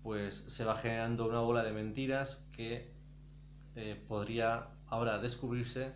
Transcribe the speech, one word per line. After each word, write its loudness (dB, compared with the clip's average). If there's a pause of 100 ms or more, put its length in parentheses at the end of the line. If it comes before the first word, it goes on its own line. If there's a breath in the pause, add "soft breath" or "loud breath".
pues, 0
se -2
va 6
generando 2
una 4
bola 6
de 2
mentiras -2
que, -6 (800)
eh, -6
podría 2 (180)
ahora 2
descubrirse -2